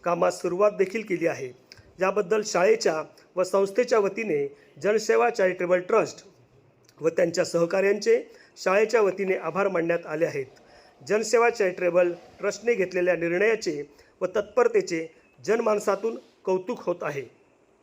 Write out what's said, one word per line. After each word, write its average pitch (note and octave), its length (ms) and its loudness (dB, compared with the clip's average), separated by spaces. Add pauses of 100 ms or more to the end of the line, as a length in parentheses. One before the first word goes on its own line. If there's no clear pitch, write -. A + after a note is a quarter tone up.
कामास F3 380 0
सुरुवात F#3+ 300 2
देखील F#3+ 300 -2
केली E3 260 -2
आहे. C3 200 -6 (540)
याबद्दल G3 440 0
शाळेच्या F#3 580 2 (320)
व F#3 80 2
संस्थेच्या G3 560 2
वतीने F#3 580 -2 (260)
जनसेवा A3+ 460 2
चॅरिटेबल F3+ 500 2
ट्रस्ट F3+ 460 0 (760)
व D#3 80 0
त्यांच्या E3+ 360 0
सहकाऱ्यांचे G3 840 0 (320)
शाळेच्या G#3+ 380 2
वतीने F#3+ 320 0
आभार F3+ 340 -2
मानण्यात E3+ 380 0
आले D#3+ 200 -2
आहेत. C#3+ 200 -4 (600)
जनसेवा A3+ 420 2
चॅरिटेबल F3+ 640 2
ट्रस्टने G3+ 600 -4
घेतलेल्या F3+ 420 0
निर्णयाचे E3+ 800 -2 (260)
व F#3 40 -2
तत्परतेचे F#3 880 0 (320)
जनमानसातून G#3+ 720 0 (260)
कौतुक F#3 380 -4
होत F3+ 180 -2
आहे. C#3+ 200 -6 (600)